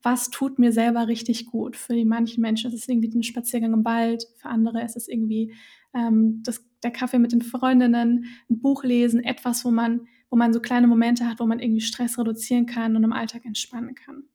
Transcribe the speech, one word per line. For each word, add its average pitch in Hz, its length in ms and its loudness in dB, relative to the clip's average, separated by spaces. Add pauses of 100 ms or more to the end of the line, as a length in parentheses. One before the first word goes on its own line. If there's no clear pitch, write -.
„Was 247 260 0
tut 269 300 -6
mir 240 140 6
selber 233 340 0
richtig 233 380 -2
gut?“ - 320 -8
Für - 160 -8
die 233 100 2
manchen 226 380 0
Menschen 220 280 -2
ist 233 80 -8
es - 120 -12
irgendwie 226 280 0
ein 233 60 0
Spaziergang 233 480 -2
im 220 140 4
Wald, 233 400 0 (100)
für - 140 -14
andere 226 340 0
ist 233 140 -10
es - 100 -12
irgendwie, 220 460 -4 (400)
ähm, 220 500 2
das, - 220 -8 (180)
der 151 80 -4
Kaffee 254 260 -2
mit 233 140 4
den 240 100 2
Freundinnen, 240 840 2 (240)
ein 233 100 0
Buch 277 240 0
lesen, 240 400 2
etwas, 247 400 -4
wo 247 80 0
man, 233 300 0 (280)
wo 247 60 0
man 233 160 4
so 226 80 2
kleine 240 280 2
Momente 240 380 4
hat, 226 140 -4
wo 240 60 -2
man 226 140 0
irgendwie 220 200 0
Stress 233 400 -6
reduzieren 240 460 0
kann 226 320 -2
und 220 80 4
im 226 80 0
Alltag 233 320 -8
entspannen 240 500 -10
kann. 277 280 -20 (120)